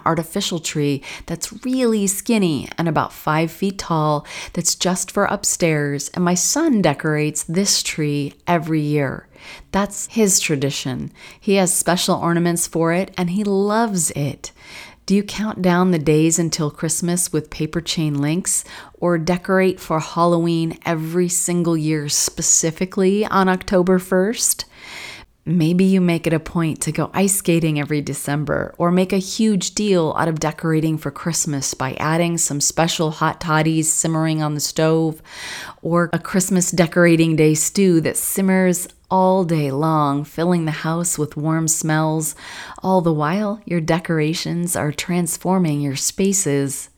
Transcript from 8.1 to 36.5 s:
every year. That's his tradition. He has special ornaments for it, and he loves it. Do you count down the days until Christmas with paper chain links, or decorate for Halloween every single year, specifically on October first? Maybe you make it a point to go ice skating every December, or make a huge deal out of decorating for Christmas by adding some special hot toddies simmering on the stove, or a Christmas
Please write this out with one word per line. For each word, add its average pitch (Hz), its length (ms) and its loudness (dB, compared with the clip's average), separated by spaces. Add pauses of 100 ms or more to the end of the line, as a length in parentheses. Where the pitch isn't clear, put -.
every 160 360 0
year. 147 460 -2 (440)
That's 196 360 -2
his 214 320 2
tradition. 139 720 -4 (280)
He 196 160 2
has 185 180 4
special 180 420 0
ornaments 170 520 0
for 165 260 0
it, 185 240 -2
and 180 140 -2
he 208 120 -2
loves 202 680 0
it. - 400 -6 (560)
Do 190 60 2
you 202 80 4
count 208 400 -6
down 180 300 4
the 165 80 2
days 156 400 2
until 156 320 -2
Christmas 175 600 -4
with 151 200 -4
paper 156 280 -4
chain 151 420 -2
links, 156 420 -2 (320)
or 175 240 0
decorate 185 600 2
for 160 200 -2
Halloween 170 840 0
every 170 460 -2
single 175 480 0
year, 151 320 -2
specifically 190 1160 0
on 185 220 2
October 185 520 2
first? 190 680 0 (840)
Maybe 175 360 2
you 190 180 4
make 170 240 0
it 165 80 0
a 156 60 2
point 160 420 -4
to 156 100 -4
go 156 220 -4
ice 190 220 0
skating 160 440 0
every 147 220 -2
December, 143 800 -4
or 170 100 2
make 185 240 2
a 196 40 2
huge 196 580 0
deal 185 420 2
out 160 100 0
of 160 120 -2
decorating 156 580 0
for 147 140 -6
Christmas 151 640 -4
by 131 240 -6
adding 165 400 0
some 143 200 -2
special 165 520 0
hot 156 280 -2
toddies 160 540 2
simmering 160 480 0
on 151 140 -2
the 147 40 -4
stove, 160 640 2 (600)
or 170 300 2
a 165 40 2
Christmas 185 540 0